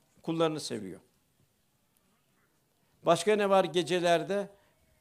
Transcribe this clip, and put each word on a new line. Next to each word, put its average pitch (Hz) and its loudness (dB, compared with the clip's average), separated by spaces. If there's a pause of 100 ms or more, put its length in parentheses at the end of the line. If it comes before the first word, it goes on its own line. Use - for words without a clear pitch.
(220)
kullarını 165 -2
seviyor. 101 -10 (2000)
Başka 170 2
ne 202 0
var 190 6
gecelerde? 170 -2 (520)